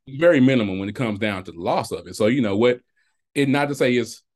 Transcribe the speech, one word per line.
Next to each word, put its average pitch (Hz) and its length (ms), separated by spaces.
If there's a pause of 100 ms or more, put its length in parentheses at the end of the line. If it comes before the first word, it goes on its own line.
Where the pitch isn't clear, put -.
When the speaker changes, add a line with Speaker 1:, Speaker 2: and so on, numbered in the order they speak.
Speaker 1:
and 135 120
Speaker 2:
very 165 200
minimal 120 380
when 98 100
it 107 60
comes 113 240
down 101 280
to 98 60
the - 80
loss 143 320
of - 140
it. 90 100
So, 107 120
you 131 120
know 101 160
what, 123 260 (520)
it, 139 160
not 143 200
to 143 40
say 131 220
it's 117 260 (140)